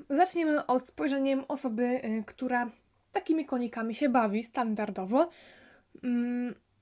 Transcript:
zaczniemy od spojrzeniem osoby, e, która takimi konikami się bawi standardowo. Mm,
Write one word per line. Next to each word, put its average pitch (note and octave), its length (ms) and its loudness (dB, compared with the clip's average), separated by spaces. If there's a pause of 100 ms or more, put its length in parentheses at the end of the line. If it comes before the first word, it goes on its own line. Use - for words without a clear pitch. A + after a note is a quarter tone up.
zaczniemy D#4+ 560 2
od B3+ 220 2
spojrzeniem C4+ 600 0
osoby, B3 380 -2
e, A3+ 380 -2
która A#3+ 480 -2 (440)
takimi D#4+ 300 0
konikami A#3 500 -4
się C#4+ 140 2
bawi A3+ 340 2
standardowo. A3 840 0 (720)
Mm, B3 520 -2 (260)